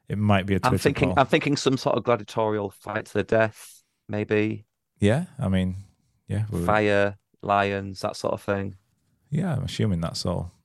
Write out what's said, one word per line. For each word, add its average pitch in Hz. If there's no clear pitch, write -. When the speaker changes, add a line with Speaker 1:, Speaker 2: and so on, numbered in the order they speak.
Speaker 1:
It -
might 101
be 98
a 90
Speaker 2:
I'm 127
Speaker 1:
Twitter 98
Speaker 2:
thinking, -
Speaker 1:
poll. 92
Speaker 2:
I'm 135
thinking 151
some 131
sort 131
of 117
gladiatorial 107
fight 104
to -
the 104
death, -
maybe. 107
Speaker 1:
Yeah, 123
I 95
mean, 92
yeah, 104
we 87
Speaker 2:
Fire, 101
lions, 101
that 104
sort -
of -
thing. 98
Speaker 1:
Yeah, 170
I'm -
assuming 92
that's -
all 90